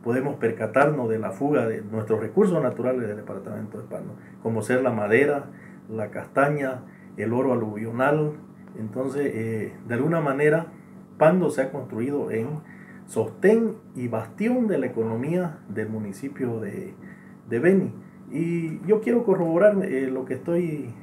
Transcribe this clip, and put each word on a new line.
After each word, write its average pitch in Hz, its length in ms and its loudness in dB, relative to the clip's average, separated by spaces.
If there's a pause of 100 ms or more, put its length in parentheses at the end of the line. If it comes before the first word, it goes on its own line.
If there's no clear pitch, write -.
podemos 131 320 0
percatarnos 120 720 2
de 110 80 0
la 98 140 -4
fuga 135 340 2
de 110 160 -2
nuestros 107 380 0
recursos 170 420 2
naturales 123 460 0
del 104 100 -4
departamento 107 600 -10
de - 60 -14
Pando, - 300 -10 (280)
como 113 180 -2
ser 127 220 2
la 123 80 4
madera, 123 540 4 (440)
la 110 220 -6
castaña, 139 720 0 (340)
el 107 160 -2
oro 131 200 2
aluvional. 120 800 0 (440)
Entonces, 127 560 -2
eh, 110 400 -4 (140)
de 113 60 -2
alguna 160 280 2
manera, 151 460 2 (500)
Pando 165 320 6
se 131 140 0
ha 135 80 -2
construido 123 600 -4
en 113 160 0 (580)
sostén 214 720 2 (200)
y 123 120 -4
bastión 214 600 0
de 180 100 2
la 131 80 0
economía 127 840 -2
del 107 220 -4
municipio 110 680 -6
de, 98 340 -8 (560)
de 117 100 0
Beni. 170 340 4 (360)
Y 165 560 -2
yo 214 160 4
quiero 240 220 2
corroborar, 180 600 4
eh, 131 280 0
lo 131 140 -4
que 131 100 -4
estoy 151 680 -2